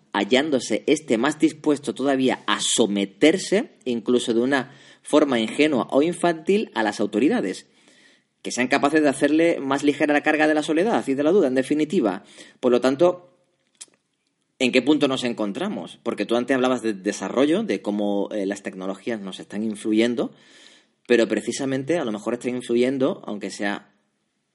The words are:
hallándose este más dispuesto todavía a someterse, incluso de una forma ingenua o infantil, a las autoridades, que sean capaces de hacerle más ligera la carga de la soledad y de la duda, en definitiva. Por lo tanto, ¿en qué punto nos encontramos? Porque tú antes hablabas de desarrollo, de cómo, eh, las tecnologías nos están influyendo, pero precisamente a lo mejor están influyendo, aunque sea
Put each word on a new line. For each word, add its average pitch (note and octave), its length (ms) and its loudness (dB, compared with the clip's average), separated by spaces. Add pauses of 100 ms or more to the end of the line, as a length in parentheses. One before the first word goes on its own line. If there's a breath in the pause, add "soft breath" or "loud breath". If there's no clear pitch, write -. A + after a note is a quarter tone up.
(120)
hallándose B2 760 0
este B2+ 320 0
más C#3+ 220 0
dispuesto C#3+ 560 -2
todavía C3 500 0
a G2+ 140 0
someterse, D3 1120 0 (160)
incluso A#2+ 480 0
de A#2 60 2
una C3 320 0 (300 loud breath)
forma C#3+ 380 2
ingenua C3+ 500 0
o C3+ 120 4
infantil, F3 720 0
a A2+ 80 0
las G#2+ 160 -2
autoridades, A2 680 -2 (760 soft breath)
que F#2+ 80 -8
sean B2 180 -2
capaces C#3+ 340 2
de D3 80 4
hacerle D#3 500 2
más C#3 220 -2
ligera D3 320 2
la D3 80 2
carga D3+ 260 2
de D#3 60 2
la D3+ 80 0
soledad D#3+ 440 0
y C#3 60 0
de C3+ 100 0
la D3 80 2
duda, F3+ 180 4
en B2+ 60 -2
definitiva. C#3+ 720 0 (340 loud breath)
Por B2+ 140 2
lo B2 80 4
tanto, C#3+ 560 0 (1200)
¿en B2 140 2
qué B2+ 80 4
punto C#3 280 4
nos B2+ 160 -2
encontramos? G#2+ 800 -6
Porque G#2 240 -4
tú A2+ 100 0
antes A#2+ 180 0
hablabas B2+ 280 0
de A2 120 -2
desarrollo, G#2 680 0
de A2 200 -4
cómo, G#2 500 -2
eh, G2 140 -4
las G2+ 160 -6
tecnologías G2 580 -8
nos G2 200 -12
están G2+ 220 -10
influyendo, A2+ 720 0 (760 soft breath)
pero B2 220 4
precisamente C3+ 720 -4
a D3+ 60 -4
lo A2 80 -4
mejor G#2+ 220 -6
están B2 220 -6
influyendo, B2+ 680 0
aunque G2+ 240 -8
sea - 420 -6 (640)